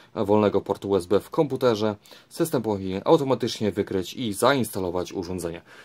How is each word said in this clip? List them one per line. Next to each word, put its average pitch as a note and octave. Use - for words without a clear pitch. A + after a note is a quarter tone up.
wolnego G#2
portu G2+
U G2
S F2
B G2
w -
komputerze. A#2+
System E3
powinien F#2+
automatycznie B2+
wykryć F#2+
i A2+
zainstalować F#2+
urządzenie. F2